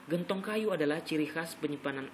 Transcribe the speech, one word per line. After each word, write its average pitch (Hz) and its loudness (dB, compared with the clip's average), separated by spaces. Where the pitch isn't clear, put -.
Gentong 175 0
kayu 214 0
adalah 156 2
ciri 156 2
khas 165 -4
penyimpanan 143 -2